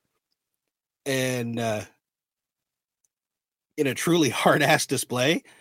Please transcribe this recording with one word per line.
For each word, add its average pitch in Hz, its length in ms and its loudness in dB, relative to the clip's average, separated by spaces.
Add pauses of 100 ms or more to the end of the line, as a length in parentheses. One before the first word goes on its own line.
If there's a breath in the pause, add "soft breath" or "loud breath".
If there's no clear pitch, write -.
(1040)
And, 127 540 -4
uh, 107 260 -4 (1900)
in 147 100 0
a 127 60 -2
truly 165 360 2
<laughs> - 0 -
hard-ass 147 560 2
display, 131 580 -2 (180 soft breath)